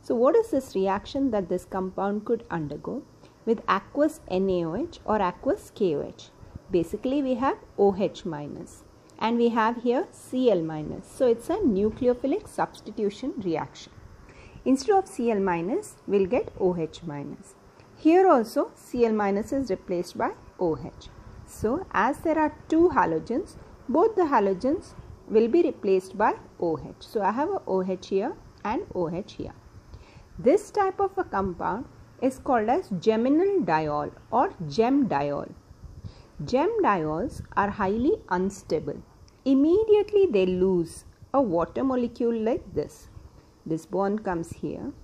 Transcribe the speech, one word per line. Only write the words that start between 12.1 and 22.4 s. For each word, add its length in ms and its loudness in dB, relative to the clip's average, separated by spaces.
substitution 920 -6
reaction. 560 -6
Instead 300 2
of 120 4
C 220 -2
L 100 2
minus, 580 -2
we'll 180 2
get 340 -2
O 160 2
H 280 -6
minus. 500 -12
Here 320 6
also 460 2
C 320 0
L 80 2
minus 400 0
is 160 -4
replaced 480 -6
by 140 -2
O 240 0
H. 260 -16
So 460 -4
as 300 0
there 180 0
are 160 0